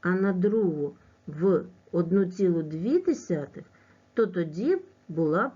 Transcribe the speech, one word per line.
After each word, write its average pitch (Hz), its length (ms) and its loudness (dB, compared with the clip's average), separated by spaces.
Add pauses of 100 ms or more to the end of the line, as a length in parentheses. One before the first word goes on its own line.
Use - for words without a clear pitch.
а 180 100 0
на 190 220 2
другу 180 600 0 (320)
в 160 360 2 (280)
одну 175 340 2
цілу 180 380 0
дві 165 360 0
десятих, 175 640 -4 (500)
то 226 140 2
тоді 180 500 -2 (300)
була 165 400 0
б 254 80 -6